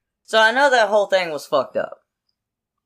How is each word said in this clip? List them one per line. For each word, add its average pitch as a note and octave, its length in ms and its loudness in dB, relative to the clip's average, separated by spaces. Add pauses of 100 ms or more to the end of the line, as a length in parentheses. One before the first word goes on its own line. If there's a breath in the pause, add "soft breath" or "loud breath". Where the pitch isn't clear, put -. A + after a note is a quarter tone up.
(240)
So - 160 -2
I A3 140 4
know C#4 160 2
that A#3 180 2
whole G3+ 200 0
thing F#3 240 -2
was C#3+ 140 -10
fucked C3 300 -4
up. - 240 -6 (880)